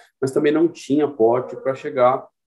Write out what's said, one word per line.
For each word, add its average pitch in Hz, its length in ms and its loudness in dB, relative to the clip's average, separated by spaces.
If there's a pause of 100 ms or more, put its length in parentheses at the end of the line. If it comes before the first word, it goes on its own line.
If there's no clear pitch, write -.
(220)
mas 135 100 -2
também 147 200 0
não 160 160 2
tinha 147 400 -2
porte 120 480 0
para 135 180 -4
chegar 131 540 0 (260)